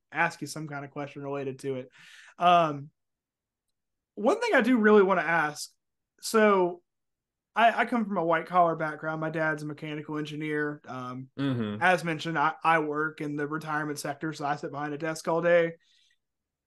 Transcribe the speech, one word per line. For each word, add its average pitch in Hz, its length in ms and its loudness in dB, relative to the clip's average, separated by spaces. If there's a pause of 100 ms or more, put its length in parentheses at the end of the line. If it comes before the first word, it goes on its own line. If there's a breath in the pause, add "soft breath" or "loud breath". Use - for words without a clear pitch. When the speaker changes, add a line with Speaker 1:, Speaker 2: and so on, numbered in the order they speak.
(120)
Speaker 1:
ask 165 280 -2
you 151 60 -10
some 156 220 -12
kind 143 160 -10
of 135 80 -18
question 143 300 -10
related 139 380 -6
to 135 140 -6
it. 131 140 -10 (500 loud breath)
Um, 160 520 2 (1200)
one 277 260 0
thing 453 140 0
I 269 60 6
do 247 180 4
really 214 240 8
wanna 190 200 4
ask, 151 480 -2 (500)
so 196 640 4 (760)
I, 214 240 4
I 240 40 2
come 233 200 0
from 196 120 -4
a 165 80 0
white 170 220 2
collar 170 300 4
background. 156 440 -6
My 156 80 -2
dad's 156 360 -2
a - 20 -8
mechanical 151 520 -8
engineer. 151 680 -6
Um, 127 400 -12 (100)
Speaker 2:
Mm-hmm. 120 460 -2
Speaker 1:
as 175 220 2
mentioned, 165 340 -4
I, 151 140 2 (100)
I 160 160 4
work 151 420 -4
in 147 140 -6
the 147 140 -4
retirement 151 500 -6
sector, 156 340 -6
so 147 140 -8
I 143 80 -2
sit - 160 -10
behind 147 240 -8
a 143 40 -10
desk 160 280 -6
all 170 160 0
day. 170 300 4 (920)